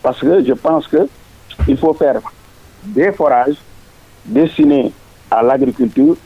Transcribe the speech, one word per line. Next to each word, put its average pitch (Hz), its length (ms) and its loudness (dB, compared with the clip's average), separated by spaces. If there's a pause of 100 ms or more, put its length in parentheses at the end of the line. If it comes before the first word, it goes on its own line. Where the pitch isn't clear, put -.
Parce 127 180 -4
que 156 240 2
je 123 100 0
pense 156 340 -2
que 170 200 0 (600)
il 135 100 0
faut 160 160 0
faire 135 280 0 (640)
des 202 260 -2
forages 143 460 0 (680)
destinés 143 680 0 (360)
à 113 140 0
l'agriculture 131 720 0 (100)